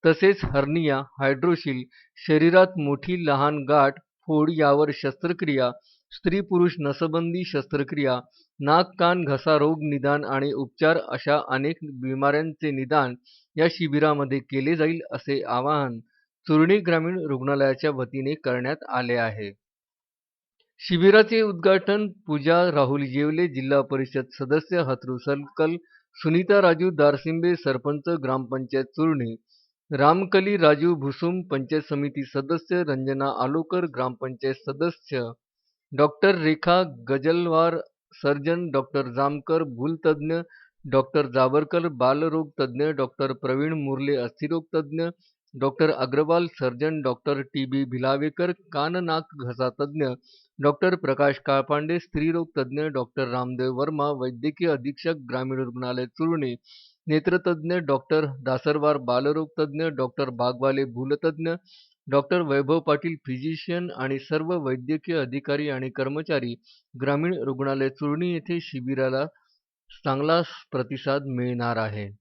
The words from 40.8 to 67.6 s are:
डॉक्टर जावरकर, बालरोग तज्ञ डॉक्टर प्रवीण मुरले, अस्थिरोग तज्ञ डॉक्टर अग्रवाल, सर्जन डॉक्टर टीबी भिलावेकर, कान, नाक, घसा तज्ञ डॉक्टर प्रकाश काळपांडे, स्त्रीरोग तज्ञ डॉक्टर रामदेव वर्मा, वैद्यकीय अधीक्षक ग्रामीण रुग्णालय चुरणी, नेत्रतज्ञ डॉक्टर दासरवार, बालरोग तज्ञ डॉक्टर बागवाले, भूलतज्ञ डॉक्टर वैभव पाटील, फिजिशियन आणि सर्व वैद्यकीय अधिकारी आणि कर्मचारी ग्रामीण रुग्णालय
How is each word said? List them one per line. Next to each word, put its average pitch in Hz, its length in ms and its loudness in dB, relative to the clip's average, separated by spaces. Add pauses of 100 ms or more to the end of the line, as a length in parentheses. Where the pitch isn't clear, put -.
डॉक्टर 135 420 2
जावरकर, 147 600 0
बालरोग 147 600 0 (100)
तज्ञ 135 320 0
डॉक्टर 135 400 -2
प्रवीण 139 400 -2 (120)
मुरले, 135 320 -2
अस्थिरोग 147 480 -4 (100)
तज्ञ 160 340 -2 (460)
डॉक्टर 139 360 2
अग्रवाल, 151 560 2
सर्जन 147 560 -4
डॉक्टर 135 420 -2
टीबी 135 400 -2
भिलावेकर, 139 680 -2 (200)
कान, 156 320 -2
नाक, 160 300 -4 (100)
घसा 123 240 -2 (120)
तज्ञ 143 260 -2 (520)
डॉक्टर 147 380 2
प्रकाश 139 500 0
काळपांडे, 147 520 0
स्त्रीरोग 165 600 -2
तज्ञ 139 300 -2
डॉक्टर 131 400 -4
रामदेव 127 520 -2
वर्मा, 147 300 0 (100)
वैद्यकीय 127 480 -4
अधीक्षक 143 640 -4
ग्रामीण 131 340 -4
रुग्णालय 123 420 -6
चुरणी, 156 480 -2 (520)
नेत्रतज्ञ 170 800 0
डॉक्टर 147 400 0 (160)
दासरवार, 147 540 0 (100)
बालरोग 147 420 0 (100)
तज्ञ 151 380 -2
डॉक्टर 131 340 -4
बागवाले, 123 540 0
भूलतज्ञ 147 640 -4 (580)
डॉक्टर 143 320 2
वैभव 143 400 2
पाटील, 160 340 -2 (120)
फिजिशियन 160 680 -6
आणि 135 220 -4
सर्व 156 340 -4 (140)
वैद्यकीय 143 500 -4
अधिकारी 143 520 -4
आणि 131 220 -6
कर्मचारी 135 640 -4 (400)
ग्रामीण 143 480 0
रुग्णालय 135 460 -2